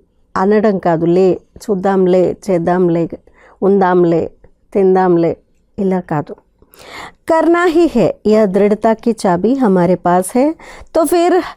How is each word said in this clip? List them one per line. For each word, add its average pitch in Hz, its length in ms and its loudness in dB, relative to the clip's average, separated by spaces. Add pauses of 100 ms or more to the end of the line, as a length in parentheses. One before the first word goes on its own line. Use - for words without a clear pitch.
(360)
అనడం 202 420 0
కాదు. 170 260 -2
లే, 180 280 2
చూద్దాంలే, 185 1040 -2 (140)
చేద్దాంలే, 170 580 0 (540)
ఉందాంలే, 180 680 0 (420)
తిందాంలే, 185 640 0 (420)
ఇలా 185 220 -2
కాదు. 180 340 -8 (1000)
करना 330 320 2
ही 339 320 2
है, 202 300 0
यह 214 200 4
दृढ़ता 202 480 0
की 226 180 -2
चाबी 202 420 -2
हमारे 185 400 2
पास 180 420 -2
है, 294 180 0 (400)
तो 330 100 2
फिर 339 380 0 (140)